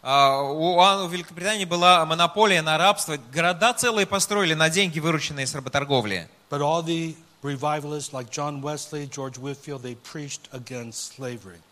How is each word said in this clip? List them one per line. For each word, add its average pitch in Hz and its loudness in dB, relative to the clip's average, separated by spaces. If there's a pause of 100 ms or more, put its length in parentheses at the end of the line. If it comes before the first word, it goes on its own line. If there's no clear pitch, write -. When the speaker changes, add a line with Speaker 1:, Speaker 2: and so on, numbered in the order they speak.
Speaker 1:
А, 139 4
у, 160 2
а, 196 6
у 170 -6
Великобритании 180 -6
была 175 6
монополия 170 4
на 156 2
рабство. 175 2 (160)
Города 175 2
целые 226 2
построили 196 0
на 160 2
деньги, 170 0
вырученные 147 -2
с - -8
работорговли. 127 -2 (220)
Speaker 2:
But 143 -4
all 160 0
the 165 -4 (280)
revivalists 147 -6
like 127 -10
John 147 -6
Wesley, 147 -8
George 131 -10
Whitefield, 139 -10
they 123 -10
preached - -14
against 120 -12
slavery. 101 -12 (120)